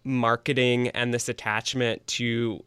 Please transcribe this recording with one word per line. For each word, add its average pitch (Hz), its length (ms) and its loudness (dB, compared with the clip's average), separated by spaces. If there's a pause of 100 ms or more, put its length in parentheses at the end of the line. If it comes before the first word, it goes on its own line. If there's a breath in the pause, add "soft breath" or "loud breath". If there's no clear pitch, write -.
marketing 123 840 2
and 120 260 0
this 120 160 -2
attachment 113 800 -2
to 117 580 -2